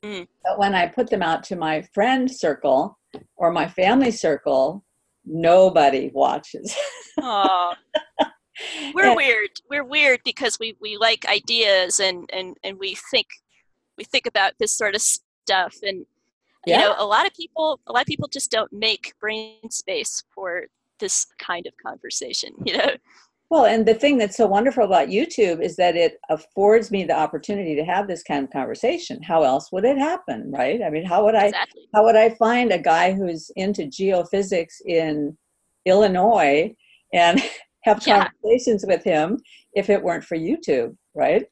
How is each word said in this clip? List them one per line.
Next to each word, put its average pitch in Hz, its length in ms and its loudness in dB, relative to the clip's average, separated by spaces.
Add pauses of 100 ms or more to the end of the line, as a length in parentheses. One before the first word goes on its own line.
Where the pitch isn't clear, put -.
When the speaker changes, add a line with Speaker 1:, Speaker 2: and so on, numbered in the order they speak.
Speaker 1:
Mm. 196 240 -12 (180)
Speaker 2:
But 196 140 -2
when 196 160 0
I 175 120 0
put 220 240 -4
them 190 120 0
out 165 220 -2
to 196 120 -8
my 156 260 -4 (100)
friend 254 380 0
circle 147 680 -2 (380)
or 170 140 0
my 170 180 -4
family 226 420 2
circle, 151 760 -2 (400)
nobody 160 920 4
watches. 139 600 -4 (240)
<laughs> - 220 -10
Speaker 1:
Aw. 190 560 0 (1200)
We're 381 140 4
Speaker 2:
And 359 80 6
Speaker 1:
weird. 233 340 0 (200)
We're 285 140 -4
weird 269 400 2
because 247 340 -4
we, 226 220 -10
we 214 160 -10
like 226 300 0
ideas 202 760 0
and, 185 320 -2
and, 185 320 -10
and 196 140 -10
we 190 180 -10 (140)
think, 226 160 0 (720)
we 220 80 -14
think - 220 -4
about 196 320 0
this 214 180 -4
sort 202 180 -4
of 214 80 -2
stuff. - 800 -4
And, 196 160 -6 (680)
you 170 80 2
Speaker 2:
Yeah. 226 60 4
Speaker 1:
know, 208 180 2
a 208 80 -2
lot 226 200 2
of 370 80 -6
people, 320 520 -4
a - 60 -12
lot 247 100 0
of 285 40 -4
people 294 220 -8
just - 220 -8
don't 220 220 -4
make 214 480 -4
brain 220 500 -10
space - 520 -8 (120)
for 180 300 -10 (360)
this - 260 -4 (120)
kind 175 280 -8
of - 60 -14 (120)
conversation, - 720 -10
<laughs> - 60 -12
you 180 120 -2
know? - 140 2 (600)
Speaker 2:
Well, 302 140 4
and 220 220 4
the 226 80 6
thing 277 240 2
that's 202 180 -2
so 226 100 4
wonderful 220 380 2
about 185 240 2
YouTube 196 540 0
is 160 140 -4
that 175 200 2
it 170 220 2 (100)
affords 208 640 2
me 196 140 -2
the 131 120 0
opportunity 160 600 -4
to 151 80 -2
have 185 220 -2
this 175 160 -8
kind 143 220 -4
of 131 60 -12
conversation. 143 720 -6
How 165 200 0
else 139 300 0
would 190 140 -4
it 277 100 2
happen, 269 560 -4
right? 143 300 -2
I 170 80 -4
mean, 156 160 -6
how 180 180 2
would 220 100 4
I, 208 120 4
Speaker 1:
Exactly. - 480 -6
Speaker 2:
how 214 100 6
would 226 120 6
I 220 140 6
find 233 420 0
a 180 60 0
guy 170 340 2
who's 180 440 -6
into 190 280 -4
geophysics 190 1000 -4
in 156 540 -2 (480)
Illinois 185 880 4 (400)
and 175 260 4 (220)
<laughs> - 220 -20
have 214 220 2
Speaker 1:
Yeah. 208 220 4 (140)
Speaker 2:
conversations 226 440 0
with 180 160 0
him 170 360 0 (340)
if 196 160 -2
it 202 140 2
weren't 170 220 -4
for 175 120 -6
YouTube, 160 580 -2 (200)
right? 151 380 2